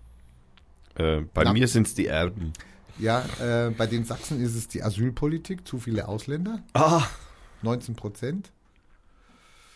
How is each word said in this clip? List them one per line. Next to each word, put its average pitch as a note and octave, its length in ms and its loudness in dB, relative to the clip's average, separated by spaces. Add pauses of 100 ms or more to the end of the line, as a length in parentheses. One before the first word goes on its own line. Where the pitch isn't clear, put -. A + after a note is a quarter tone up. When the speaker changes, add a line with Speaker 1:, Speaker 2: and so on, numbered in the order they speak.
(960)
Speaker 1:
Äh, D#2+ 240 2 (140)
bei D#2+ 100 4
Speaker 2:
Na. F#2+ 80 6
Speaker 1:
mir A#2+ 160 6
sind's A2+ 260 4
die F#2 120 0
Erben. E2 480 -2 (440)
Speaker 2:
Ja, A2+ 260 0 (140)
äh, A#2+ 320 2
bei A2+ 160 0
den A#2 180 0
Sachsen A#2+ 380 -4
ist A#2 140 0
es A2+ 100 -4
die - 160 -6
Asylpolitik, D3 840 -2
zu C3 100 -6
viele A2+ 300 -2
Ausländer. D#3 640 -4
Speaker 1:
Ah. D#3 340 6 (540)
Speaker 2:
Neunzehn A#2+ 340 -2
Prozent. B2+ 560 -6 (1300)